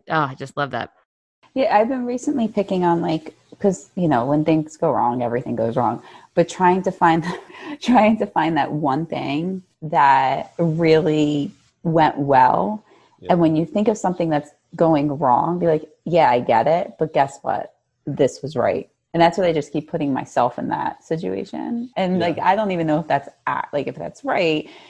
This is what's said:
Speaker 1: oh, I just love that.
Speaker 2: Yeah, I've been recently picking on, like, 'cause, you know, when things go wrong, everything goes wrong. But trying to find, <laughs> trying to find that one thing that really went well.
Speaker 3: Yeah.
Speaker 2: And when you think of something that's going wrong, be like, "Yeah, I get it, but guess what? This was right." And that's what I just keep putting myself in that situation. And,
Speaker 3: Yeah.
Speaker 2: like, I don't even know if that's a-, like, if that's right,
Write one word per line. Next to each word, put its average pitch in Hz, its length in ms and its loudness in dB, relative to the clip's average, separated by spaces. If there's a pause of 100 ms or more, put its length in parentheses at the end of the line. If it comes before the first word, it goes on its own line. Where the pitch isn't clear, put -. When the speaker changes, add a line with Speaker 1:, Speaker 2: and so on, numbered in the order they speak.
Speaker 1:
oh, 160 120 0
I 135 140 -4
just 135 220 -16
love 143 140 -4
that. 117 220 -8 (600)
Speaker 2:
Yeah, 262 240 2
I've 220 120 4
been 254 160 -4
recently 247 420 -2
picking 190 360 -2
on, 170 180 2
like, 165 320 -4 (260)
'cause, 190 360 0
you 180 120 0
know, 123 180 2
when 151 180 2
things 156 340 0
go 160 140 0
wrong, 123 300 0
everything 120 340 -4
goes 113 200 -2
wrong. 117 260 0 (320)
But 170 160 2
trying 185 340 2
to 190 80 -2
find, 165 320 2 (300)
<laughs> - 280 -14
trying 220 380 4
to 208 60 -4
find 160 320 -2
that 139 140 -2
one 151 340 -2
thing 156 560 -6 (220)
that 139 760 2
really 156 920 2 (320)
went 160 340 2
well. 139 680 2 (360)
Speaker 3:
Yeah. 131 140 -2
Speaker 2:
And 175 80 4
when 160 140 4
you 160 100 0
think 208 220 -2
of 214 100 2
something 180 320 -2
that's 147 200 -2 (260)
going 151 440 2
wrong, 160 400 2
be 170 80 0
like, 156 200 0 (180)
"Yeah, 156 260 4
I 123 80 4
get 117 280 2
it, 170 300 0
but 156 160 -4
guess 139 300 0
what? - 320 -6 (320)
This 139 340 -2
was 139 140 -8
right." 110 340 -2 (240)
And 165 80 2
that's 170 160 4
what 190 80 2
I 170 80 2
just 147 180 -4
keep 151 200 -6
putting 147 220 -2
myself 127 440 -2
in 131 120 -6
that - 340 -6
situation. 196 920 -8
And, 185 240 0
Speaker 3:
Yeah. 170 80 0
Speaker 2:
like, - 120 -4
I 185 160 2
don't 208 160 -2
even 165 160 -2
know 151 120 2
if 165 80 -6
that's 139 220 -2 (160)
a-, 139 260 -4
like, 143 140 -2
if - 100 -8
that's 165 300 -12
right, 170 420 0 (220)